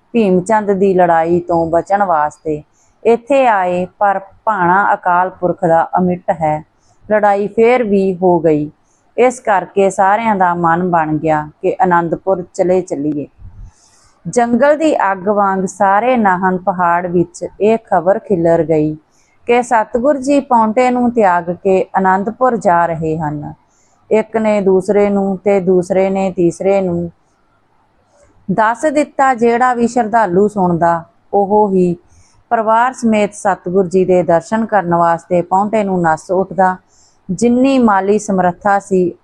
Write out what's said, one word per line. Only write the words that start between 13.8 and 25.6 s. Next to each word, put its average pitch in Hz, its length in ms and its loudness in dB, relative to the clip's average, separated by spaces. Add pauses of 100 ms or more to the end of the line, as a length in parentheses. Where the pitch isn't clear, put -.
ਜੰਗਲ 240 480 2
ਦੀ 302 200 0
ਅੱਗ 196 320 -2
ਵਾਂਗ 196 360 0
ਸਾਰੇ 208 520 0
ਨਾਹਨ 185 420 0
ਪਹਾੜ 180 480 -2
ਵਿੱਚ 170 400 -2 (140)
ਇਹ 220 180 2
ਖਬਰ 190 400 0
ਖਿਲਰ 165 460 0
ਗਈ 156 300 0 (520)
ਕਿ 240 160 2
ਸਤਿਗੁਰ 240 540 0
ਜੀ 277 240 0
ਪਾਉਂਟੇ 247 500 0
ਨੂੰ 247 200 0
ਤਿਆਗ 180 400 0
ਕੇ 185 360 0 (120)
ਅਨੰਦਪੁਰ 202 580 0
ਜਾ 175 300 2
ਰਹੇ 160 320 -4
ਹਨ। 151 340 -8 (580)
ਇੱਕ 220 260 -2
ਨੇ 214 240 0
ਦੂਸਰੇ 190 500 2
ਨੂੰ 196 340 -2
ਤੇ 202 160 2